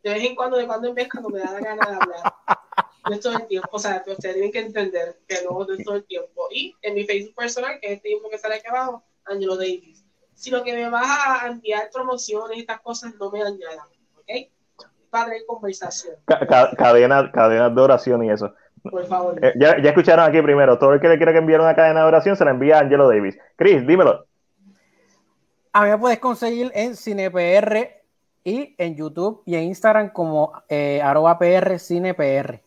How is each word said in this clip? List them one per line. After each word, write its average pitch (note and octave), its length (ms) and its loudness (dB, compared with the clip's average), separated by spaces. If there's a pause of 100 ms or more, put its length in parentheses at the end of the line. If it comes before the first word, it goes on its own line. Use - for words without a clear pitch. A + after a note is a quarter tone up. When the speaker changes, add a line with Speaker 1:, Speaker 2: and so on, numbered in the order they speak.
Speaker 1:
De G#3 100 -6
vez G#3+ 100 -6
en B3+ 120 -6
cuando, B3+ 220 -4
de A#3+ 100 -4
cuando A#3 200 -8
en B3 60 -8
vez, B3 160 -8
cuando A3+ 200 -14
me G3+ 100 -10
da G3 140 -8
la G3+ 80 -12
gana G#3+ 280 -4
de G3 60 -10
hablar. - 380 -4 (760)
No B3 60 -6
es - 60 -12
todo A#3 160 -4
el G#3+ 100 -8
tiempo, F#3 240 -8
o G#3 80 -10
sea, G3 260 -6
ustedes F#3+ 300 -10
tienen G3+ 160 -4
que A3+ 80 -8
entender F#3+ 580 -8 (100)
que F#3 160 -6
no, F3+ 220 -8
no F#3+ 80 -8
es F#3 100 -12
todo G3+ 120 -8
el G3+ 80 -8
tiempo. F3 480 -12
Y C4+ 320 -12
en G#3 100 -8
mi G3+ 120 -6
Facebook G3+ 280 -8
personal, B3 480 -10
que G#3 60 -12
es G3+ 60 -8
este G#3 160 -12
mismo G#3+ 200 -8
que G#3+ 80 -12
sale G#3+ 200 -8
aquí A3 100 -18
abajo, B3 360 -8 (220)
Angelo G3 320 -6
Davis. F#3 480 -10 (300)
Si - 160 -14
lo B3 120 -4
que A#3+ 100 -8
me A#3 180 -8
vas A#3+ 160 -2 (340)
a A#3+ 60 -10
enviar G#3+ 440 -8
promociones A3+ 680 -8
y - 20 -14
estas A3+ 220 -12
cosas, A#3 340 -14
no G3+ 160 -12
me G#3 100 -8
añadan, E3 460 -12 (320)
¿ok? B3+ 320 -14 (600)
Para A3+ 160 -4
tener A3+ 180 -12
conversación. G3 680 -12 (100)
Speaker 2:
Ca-, C#3+ 200 2
ca-, B2+ 300 4
cadena, B2 560 4
cadenas A#2 420 4
de B2+ 80 4
oración B2 440 4
y A2 60 -2
eso. G#2 220 -4 (300)
Speaker 1:
Por F3+ 220 -8
favor. F3+ 360 -4
Speaker 2:
Eh, C3 140 4
ya, C#3+ 260 4
ya D3+ 100 6
escucharon E3 340 6
aquí D#3 160 4
primero. C#3+ 360 4
Todo C#3 140 4
el C#3+ 80 4
que E3 80 2
le E3 80 6
quiera E3 160 2
que D#3+ 60 4
enviar D#3+ 240 4
una D#3+ 120 4
cadena D#3+ 280 4
de D#3+ 60 6
oración, E3 280 4
se F#3+ 80 0
la C#3+ 80 4
envía C#3+ 280 4
a - 20 6
Angelo C#3 260 4
Davis. G#2 300 2 (180)
Chris, D#3+ 320 4
dímelo. E3 380 4 (1500)
Speaker 3:
A G#3 140 4
mí G3+ 40 2
me G#3 80 2
puedes A#3 220 0
conseguir A#3+ 560 -4
en A3 220 -4
Cine G3 340 -6
P F3 240 0
R G#3+ 480 0 (400)
y B3 340 -8
en E3 200 -6
YouTube E3 480 -8
y E3+ 100 -4
en D#3+ 80 -4
Instagram G#3 460 0
como, D#3 420 -2 (160)
eh, D3 340 -2
arroba D#3 380 2
P F3 140 2
R F#3 260 0
Cine F3+ 340 -6
P C#3 220 -2
R. C3 320 -6